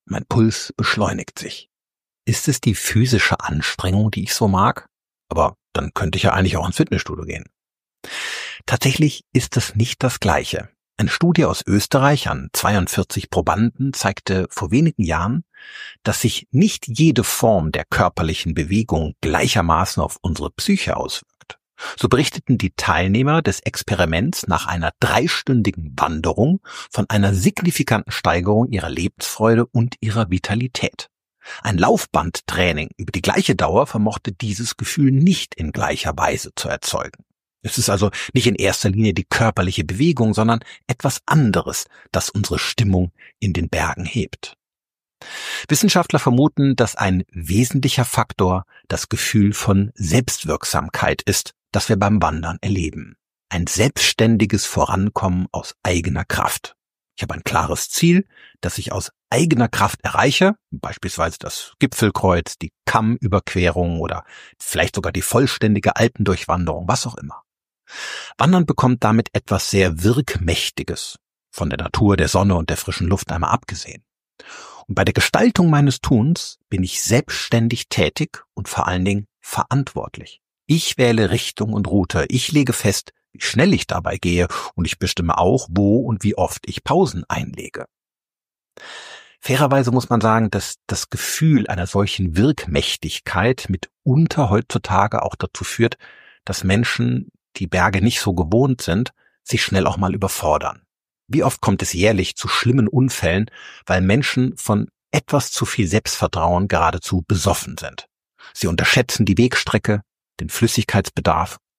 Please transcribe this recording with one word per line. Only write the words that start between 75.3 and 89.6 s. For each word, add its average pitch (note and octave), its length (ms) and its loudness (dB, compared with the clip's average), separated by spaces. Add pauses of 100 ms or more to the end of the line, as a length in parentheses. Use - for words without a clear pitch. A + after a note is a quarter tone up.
meines C#3+ 300 4
Tuns C3+ 580 2 (100)
bin F#2+ 140 -2
ich - 200 -4
selbstständig - 840 0
tätig - 540 -2 (120)
und G2+ 140 -10
vor - 180 -2
allen F2+ 180 0
Dingen G2+ 220 -2 (140)
verantwortlich. - 1000 -6 (260)
Ich - 320 0
wähle A2+ 320 4
Richtung A2 420 -2
und G#2 160 0
Route, F#2 400 2
ich - 240 -2
lege C#3+ 220 2
fest, - 400 -2 (180)
wie - 80 -20
schnell E3+ 320 2
ich - 140 0
dabei F2 320 -4
gehe F2 300 2 (260)
und E2 120 -2
ich - 120 -6
bestimme E2+ 400 0
auch, G2+ 320 2
wo G2+ 300 4
und A#2 240 -2
wie G#2 120 0
oft - 320 -4
ich - 160 -12
Pausen D#3+ 420 0
einlege. - 600 -8 (1500)
Fairerweise C3 520 2